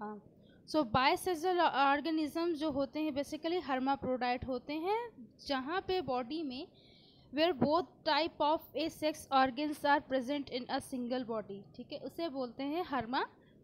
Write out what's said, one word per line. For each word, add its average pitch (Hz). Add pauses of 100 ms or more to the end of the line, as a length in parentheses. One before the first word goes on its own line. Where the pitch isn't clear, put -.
a। 208 (520)
So 311 (120)
bisexual 339 (260)
organism 320
जो 302
होते 277
हैं 311
basically 311
hermaphrodite 254
होते 254
हैं, 381 (180)
जहाँ 285
पे 370
body 254
में 269 (680)
where 311
both 302 (220)
type 311
of 311 (160)
a 311
sex 302 (180)
organs 269
are 294 (100)
present 269
in 247
a 269
single 247
body, 208
ठीक 247
है, 294
उसे 330
बोलते 262
हैं 302
hermaphrodite। 262 (200)